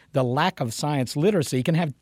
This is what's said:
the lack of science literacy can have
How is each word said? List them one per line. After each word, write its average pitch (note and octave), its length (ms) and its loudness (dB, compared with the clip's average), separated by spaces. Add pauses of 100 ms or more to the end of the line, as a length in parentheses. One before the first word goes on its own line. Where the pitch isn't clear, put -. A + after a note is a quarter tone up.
(140)
the C3 100 2
lack C#3+ 360 0
of A#2 140 -4
science D3 420 -2
literacy D3+ 460 2
can E3 140 2
have D#3+ 260 0